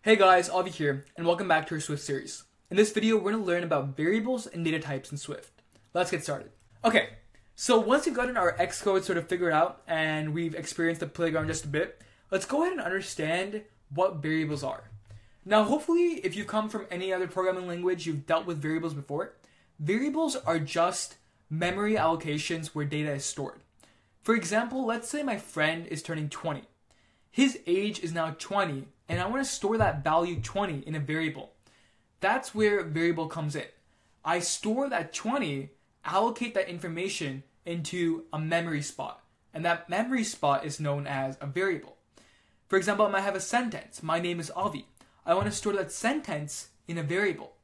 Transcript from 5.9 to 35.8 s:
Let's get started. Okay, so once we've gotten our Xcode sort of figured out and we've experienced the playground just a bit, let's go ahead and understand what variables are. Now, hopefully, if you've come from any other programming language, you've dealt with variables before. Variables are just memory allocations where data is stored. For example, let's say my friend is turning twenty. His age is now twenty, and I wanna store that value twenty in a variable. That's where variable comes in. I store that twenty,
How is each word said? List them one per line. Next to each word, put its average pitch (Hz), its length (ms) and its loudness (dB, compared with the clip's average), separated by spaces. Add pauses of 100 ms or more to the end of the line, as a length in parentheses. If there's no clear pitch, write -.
Let's 175 160 0
get 170 140 -4
started. - 260 -6 (340)
Okay, 220 260 4 (440)
so 240 240 4
once 226 260 4
we've 285 120 0
gotten 247 200 -2
our 180 200 2
Xcode 190 480 2
sort 180 120 0
of 165 120 -4
figured 175 240 0
out 160 340 2
and 156 480 0
we've 165 220 -2
experienced 165 420 0
the 170 80 -4
playground 160 400 0
just 156 200 -4
a - 20 -6
bit, 151 340 -2 (300)
let's 190 140 0
go 294 160 2
ahead 359 100 2
and 320 80 -4
understand 185 840 -4 (320)
what 185 220 2
variables 151 480 -2
are. - 260 -8 (540)
Now, 214 180 6
hopefully, 330 520 4 (100)
if 165 100 0
you've 208 140 -4
come 214 200 0
from 214 220 -6
any 185 220 -2
other 185 160 0
programming 185 400 0
language, 175 360 0
you've 151 220 -4
dealt 165 180 2
with 170 160 -4
variables 156 340 -2
before. 143 420 -8 (420)
Variables 269 560 0
are 165 240 0
just 170 600 0 (300)
memory 180 460 0
allocations 160 800 0
where 151 100 -2
data 151 280 -2
is 139 120 -6
stored. - 360 -8 (600)
For 226 140 4
example, 226 500 0
let's 226 240 -2
say 294 140 -4
my 247 160 -2
friend 165 480 -2
is 151 160 -8
turning 156 260 -4
twenty. 147 360 -6 (680)
His - 360 2
age 196 340 2
is 165 120 -4
now 160 260 -2
twenty, 170 500 -2 (200)
and 170 100 -2
I 180 80 -2
wanna 262 200 -2
store 220 320 0
that 151 260 2
value 165 380 2
twenty 185 380 -2
in 151 140 -8
a 151 60 -2
variable. 156 520 -4 (680)
That's 233 340 0
where 208 300 4
variable 160 420 0
comes 151 300 -4
in. 131 80 -6 (580)
I 170 180 2
store 240 500 0
that 190 240 -4
twenty, 165 560 -2 (340)